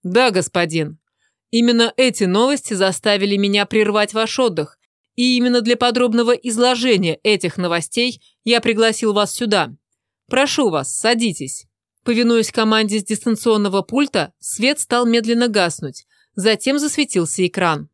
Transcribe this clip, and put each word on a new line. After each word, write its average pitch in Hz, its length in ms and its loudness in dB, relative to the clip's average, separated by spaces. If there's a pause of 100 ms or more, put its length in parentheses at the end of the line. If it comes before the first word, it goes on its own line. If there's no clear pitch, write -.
Да, 220 300 2
господин. 165 640 -2 (540)
Именно 233 440 2
эти 247 280 0
новости 233 500 0
заставили 196 640 0
меня 202 300 0
прервать 208 480 0
ваш 220 240 -2
отдых. 170 400 -2 (360)
И 247 220 2
именно 247 240 2
для 240 160 0
подробного 240 540 2
изложения 233 880 0
этих 196 360 0
новостей 180 640 -2 (240)
я 233 180 0
пригласил 220 520 0
вас 202 180 0
сюда. 202 440 -2 (520)
Прошу 262 440 0
вас, 143 200 -4
садитесь. 220 760 -2 (360)
Повинуясь 233 480 2
команде 220 480 0
с 196 40 -6
дистанционного 208 800 0
пульта, 233 560 -2
свет 262 400 -2
стал 247 260 0
медленно 233 440 0
гаснуть. 175 580 -4 (260)
Затем 220 460 0
засветился 269 640 -2
экран. 160 480 -2